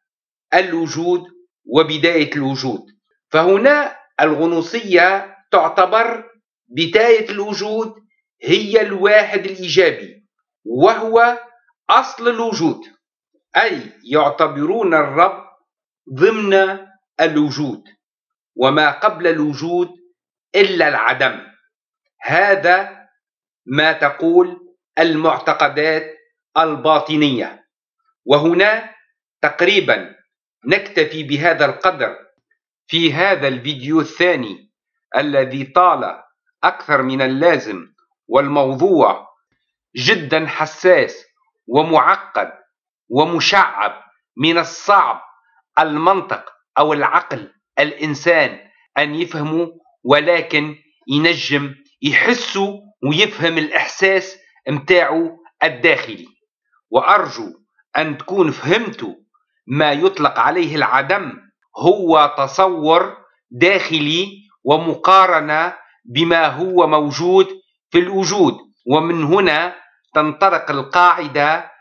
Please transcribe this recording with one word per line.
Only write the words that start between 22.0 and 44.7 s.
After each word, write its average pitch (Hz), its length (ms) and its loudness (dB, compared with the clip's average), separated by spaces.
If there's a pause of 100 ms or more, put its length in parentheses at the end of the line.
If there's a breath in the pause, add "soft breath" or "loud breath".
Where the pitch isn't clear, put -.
هذا 185 840 0 (600)
ما 151 260 0
تقول 165 680 0 (400)
المعتقدات 156 1160 -2 (420)
الباطنية. 151 1080 0 (640)
وهنا 175 640 2 (520)
تقريبا 151 720 0 (500)
نكتفي 160 580 -2
بهذا 147 420 0
القدر 135 500 -4 (720)
في 160 260 0
هذا 165 340 0
الفيديو 139 540 -2
الثاني 147 680 -4 (460)
الذي 139 460 -2
طال 135 600 0 (400)
أكثر 135 380 0
من 131 200 -4
اللازم، 131 680 0 (400)
والموضوع 135 1000 2 (680)
جدا 156 520 -2
حساس 156 800 0 (420)
ومعقد 156 840 0 (580)
ومشعب، 156 920 0 (340)
من 165 200 0
الصعب 165 640 0 (580)